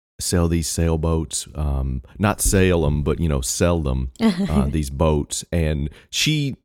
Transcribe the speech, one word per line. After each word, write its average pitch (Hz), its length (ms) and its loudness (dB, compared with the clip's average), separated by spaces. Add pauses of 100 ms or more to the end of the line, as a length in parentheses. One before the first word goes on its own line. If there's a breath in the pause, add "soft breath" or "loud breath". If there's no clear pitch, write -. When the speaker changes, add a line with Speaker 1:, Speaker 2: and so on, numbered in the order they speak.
(220)
Speaker 1:
sell 85 260 0
these 82 200 0
sailboats, 80 880 -2
um, 67 460 -2 (160 soft breath)
not 104 240 0
sail 92 440 4
'em, 73 180 0
but, 76 160 0
you 82 100 0
know, 67 120 0
sell 87 400 0
them, 65 340 -2
Speaker 2:
<laughs> - 60 -8
Speaker 1:
uh, 170 480 2
these 71 200 -2
boats." 76 640 0
And 78 380 0 (200 soft breath)
she 147 560 -2